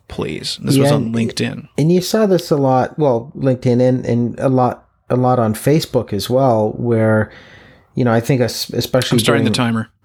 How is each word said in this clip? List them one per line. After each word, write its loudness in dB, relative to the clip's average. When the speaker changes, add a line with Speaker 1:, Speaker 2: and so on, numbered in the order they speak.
Speaker 1:
please." -8
This 0
was 4
Speaker 2:
Yeah, 2
Speaker 1:
on 0
Speaker 2:
and -4
Speaker 1:
LinkedIn. -4
Speaker 2:
and 2
you 4
saw 0
this 0
a 2
lot, 0
well, 0
LinkedIn 0
and, 2
and -2
a 0
lot, 0
a 0
lot 2
on 0
Facebook 0
as -4
well, 2
where, 0
you 0
know, 2
I 2
think 0
es-, -4
especially -2
Speaker 1:
I'm 2
starting 2
the 0
Speaker 2:
during -2
Speaker 1:
timer. -4